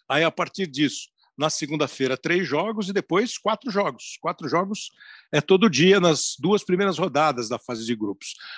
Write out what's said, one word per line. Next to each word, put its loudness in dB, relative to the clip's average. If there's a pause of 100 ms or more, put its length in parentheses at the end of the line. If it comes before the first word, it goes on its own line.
Aí, 2
a 4
partir -4
disso, -2 (280)
na 0
segunda-feira, -2
três -2
jogos -4
e -8
depois -2
quatro -4
jogos. -4
Quatro -6
jogos -2 (400)
é 4
todo 6
dia 6
nas 2
duas 2
primeiras 0
rodadas 0
da -4
fase -8
de 0
grupos. -6 (240)